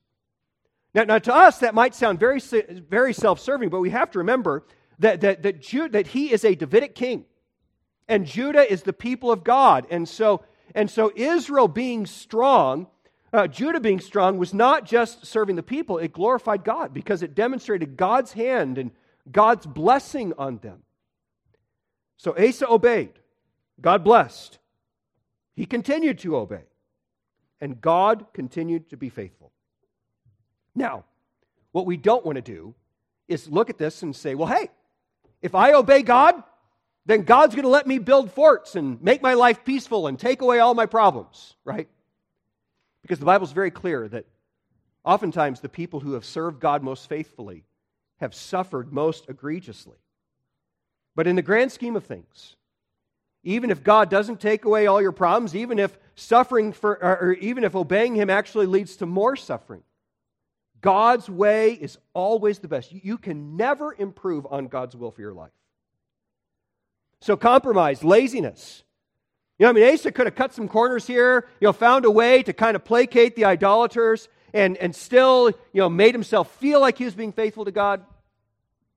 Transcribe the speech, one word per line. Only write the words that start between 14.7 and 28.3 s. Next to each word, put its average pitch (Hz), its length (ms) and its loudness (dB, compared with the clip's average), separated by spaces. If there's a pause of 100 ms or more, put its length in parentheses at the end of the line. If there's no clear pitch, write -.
just 226 420 -2
serving 202 300 -4
the 165 60 -8
people, 240 360 -8
it 165 140 -8
glorified 214 520 -4
God 226 300 -6
because 175 280 -6
it 151 120 -10
demonstrated 202 600 -6
God's 220 360 -2
hand 214 460 -4
and 123 120 -10 (400)
God's 214 360 2
blessing 196 720 -2
on 135 200 -8
them. 95 240 -20 (1300)
So 160 200 -8
Asa 226 320 0
obeyed. 226 440 0 (680)
God 175 220 0
blessed. 185 560 2 (960)
He - 120 -10
continued 277 540 -4
to 160 160 -6
obey. 98 280 -8 (960)
And 127 200 -14
God 202 520 0